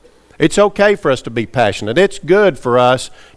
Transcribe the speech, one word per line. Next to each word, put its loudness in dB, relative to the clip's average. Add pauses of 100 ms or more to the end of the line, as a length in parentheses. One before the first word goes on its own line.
(400)
It's 0
okay 2
for -4
us -2
to -12
be -6
passionate. -2
It's 0
good 0
for -2
us 2 (280)